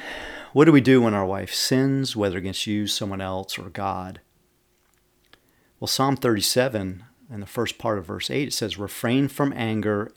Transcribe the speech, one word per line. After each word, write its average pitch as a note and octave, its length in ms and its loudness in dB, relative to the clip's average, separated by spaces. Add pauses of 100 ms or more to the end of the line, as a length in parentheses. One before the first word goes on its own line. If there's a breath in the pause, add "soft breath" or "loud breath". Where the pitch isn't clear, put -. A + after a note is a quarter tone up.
(540 loud breath)
what C#3+ 120 8
do D#3+ 60 8
we C#3+ 100 10
do B2+ 200 8
when A2+ 120 4
our G2 120 0
wife F#2+ 280 -4
sins, C3+ 600 0
whether G2+ 220 0
against F#2 300 -6
you, G#2 200 -2
someone G2 340 -4
else, F#2+ 360 -6
or F#2 120 -12
God? F#2 520 -6 (1600 soft breath)
Well, A#2 80 -6
Psalm C3+ 280 2
thirty-seven, G#2+ 880 0 (280)
in G#2+ 80 -12
the G2 60 -12
first - 320 -4
part A2 200 -2
of F2 80 -8
verse F#2+ 240 -8
eight, C3 200 -2
it - 40 -6
says, G2 240 -4
"Refrain A#2+ 500 0
from C#3 280 -2
anger G#2+ 600 -2